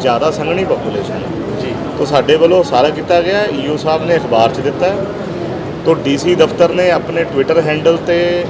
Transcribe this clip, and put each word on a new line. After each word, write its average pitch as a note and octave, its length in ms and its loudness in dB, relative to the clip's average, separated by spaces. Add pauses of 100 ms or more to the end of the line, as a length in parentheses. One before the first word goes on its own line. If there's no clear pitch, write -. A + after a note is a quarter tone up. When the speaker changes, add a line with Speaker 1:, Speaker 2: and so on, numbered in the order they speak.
Speaker 1:
ਜ਼ਿਆਦਾ C3 300 2
ਸੰਘਣੀ D#3+ 340 -2
ਪਾਪੂਲੇਸ਼ਨ G#2+ 480 -4
ਹੈ। - 480 -6
Speaker 2:
ਜੀ। - 140 -6 (240)
Speaker 1:
ਤੋ D3+ 60 0
ਸਾਡੇ C#3+ 320 2
ਵੱਲੋਂ E3+ 260 4
ਸਾਰਾ C#3 260 2
ਕੀਤਾ D#3 320 0
ਗਿਆ। G3 240 0
ਈਓ D3 320 -4
ਸਾਹਿਬ D#3 280 -2
ਨੇ E3+ 120 2
ਅਖਬਾਰ A2+ 340 2
'ਚ C3 100 -6
ਦਿੱਤਾ D3 260 -2
ਹੈ। G3 100 0 (880)
ਤੋ D#3+ 100 4
ਡੀ C#3 240 0
ਸੀ F3 160 2
ਦਫ਼ਤਰ D#3+ 340 4
ਨੇ F3+ 220 2
ਆਪਣੇ E3 320 -2
Twitter D#3+ 400 0
ਹੈਂਡਲ D3+ 340 2
'ਤੇ, F3 520 0